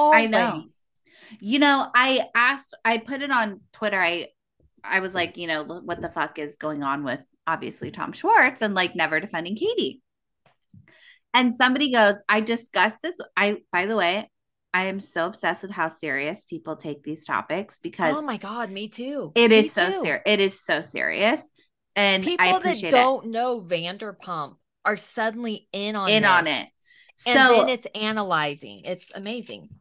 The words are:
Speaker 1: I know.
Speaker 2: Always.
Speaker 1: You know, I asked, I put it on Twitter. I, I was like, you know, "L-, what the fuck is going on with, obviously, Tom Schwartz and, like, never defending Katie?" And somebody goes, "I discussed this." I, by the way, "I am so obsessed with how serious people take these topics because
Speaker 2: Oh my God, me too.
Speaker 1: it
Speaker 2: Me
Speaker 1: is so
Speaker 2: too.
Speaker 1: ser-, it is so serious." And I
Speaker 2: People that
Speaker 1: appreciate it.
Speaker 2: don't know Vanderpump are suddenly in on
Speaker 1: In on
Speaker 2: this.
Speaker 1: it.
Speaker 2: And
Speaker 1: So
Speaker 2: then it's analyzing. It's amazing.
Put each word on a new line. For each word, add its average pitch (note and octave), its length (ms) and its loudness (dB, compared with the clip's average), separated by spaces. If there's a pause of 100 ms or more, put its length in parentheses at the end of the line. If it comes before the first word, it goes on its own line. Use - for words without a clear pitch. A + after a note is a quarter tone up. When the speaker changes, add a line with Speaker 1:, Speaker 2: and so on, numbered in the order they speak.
(140)
Speaker 1:
I A3+ 120 6
know. A3 140 2
Speaker 2:
Always. A3+ 240 -2 (760)
Speaker 1:
You A3 200 -2
know, C#4+ 360 4
I B3+ 300 4 (100)
asked, C4 480 0
I A#3 140 2
put C4 240 -8
it C#4 100 -4
on A3 300 0 (100)
Twitter. G3+ 280 -2
I, E3+ 280 0 (560)
I F#3 160 0
was F#3 160 -6
like, E3+ 220 -4
you E3+ 100 -10
know, D#3 180 -4
"L-, E3+ 180 -12
what E3 180 -8
the E3 80 -8
fuck D#3 280 -6
is D3 200 -10
going D3+ 260 -6
on C#3 200 -4
with, A#2+ 240 -6 (200)
obviously, C#3+ 440 -6
Tom - 200 -8
Schwartz D4+ 500 2
and, G#3 140 -2
like, F3+ 200 0
never D#3 260 2
defending F3 340 -6
Katie?" F4 460 -2 (1300)
And B3 220 4
somebody C4 360 2
goes, G#3 380 6
"I G#3+ 120 4
discussed A3 600 0
this." E4+ 160 -8 (180)
I, G3+ 220 2 (140)
by F3+ 160 0
the A3+ 80 -2
way, F#3+ 340 0 (440)
"I F#3 100 0
am F#3+ 160 -6
so E3+ 260 -4
obsessed F#3 380 -4
with F#3+ 80 -10
how E3+ 160 -4
serious D3+ 560 -6
people D#3+ 320 -12
take D3 280 -12
these D3+ 220 -10
topics D#3+ 540 -4
because E3+ 380 -2
Speaker 2:
Oh D4+ 40 -4
my C4+ 160 -6
God, A3 320 -10
me G3 200 -10
too. B3 440 -10
Speaker 1:
it A#3 160 6
Speaker 2:
Me A3 100 8
Speaker 1:
is G#3+ 120 4
so F3+ 180 2
Speaker 2:
too. F#4 120 -2
Speaker 1:
ser-, D#3 240 -2
it G#3 140 4
is G3 240 0
so D#3+ 200 0
serious." F3 680 -2 (460)
And G3 280 2
I - 20 -4
Speaker 2:
People F4 200 2
that F#4 140 4
Speaker 1:
appreciate F4 300 -2
it. C4+ 60 4
Speaker 2:
don't B3+ 320 2
know A#3 340 -4
Vanderpump F3 960 -8 (280)
are G#3 120 0
suddenly A3+ 720 -6
in G#3 240 -6
on G3 140 -2
Speaker 1:
In G#3+ 160 4
on F3+ 180 6
Speaker 2:
this. D#3 100 0
Speaker 1:
it. B2 140 -4 (600)
Speaker 2:
And B3 100 6
Speaker 1:
So B3+ 220 8
Speaker 2:
then C4 100 4
it's A#3+ 260 -4
analyzing. D#3+ 920 -4
It's - 300 -10
amazing. G#3 540 -12 (120)